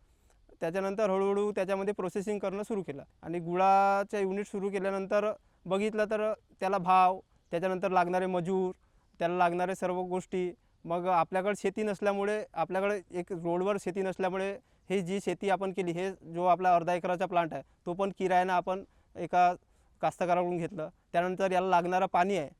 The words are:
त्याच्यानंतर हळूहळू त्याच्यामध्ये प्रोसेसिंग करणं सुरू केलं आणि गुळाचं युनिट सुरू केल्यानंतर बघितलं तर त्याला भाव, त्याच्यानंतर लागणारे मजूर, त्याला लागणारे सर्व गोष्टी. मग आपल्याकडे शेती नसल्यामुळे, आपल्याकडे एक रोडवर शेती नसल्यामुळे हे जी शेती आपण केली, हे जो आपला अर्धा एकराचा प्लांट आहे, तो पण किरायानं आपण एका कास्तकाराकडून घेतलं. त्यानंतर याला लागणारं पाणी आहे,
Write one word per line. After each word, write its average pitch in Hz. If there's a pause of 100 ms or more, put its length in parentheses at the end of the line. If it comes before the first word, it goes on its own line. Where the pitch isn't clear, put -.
(600)
त्याच्यानंतर 196
हळूहळू 202
त्याच्यामध्ये 196
प्रोसेसिंग 202
करणं 196
सुरू 202
केलं 143 (200)
आणि 170
गुळाचं 196
युनिट 196
सुरू 202
केल्यानंतर 196 (320)
बघितलं 214
तर 214 (280)
त्याला 196
भाव, 185 (300)
त्याच्यानंतर 185
लागणारे 180
मजूर, 185 (460)
त्याला 170
लागणारे 180
सर्व 180
गोष्टी. 180 (320)
मग 175
आपल्याकडे 185 (100)
शेती 208
नसल्यामुळे, 202 (100)
आपल्याकडे 190 (100)
एक 180
रोडवर 175
शेती 190
नसल्यामुळे 190 (320)
हे 196
जी 185
शेती 190
आपण 190
केली, 180
हे 185
जो 170
आपला 180
अर्धा 170
एकराचा 180
प्लांट 170
आहे, 139 (240)
तो 175
पण 196
किरायानं 185
आपण 185 (320)
एका 180 (460)
कास्तकाराकडून 175
घेतलं. 160 (240)
त्यानंतर 185
याला 185
लागणारं 180
पाणी 185
आहे, 151 (120)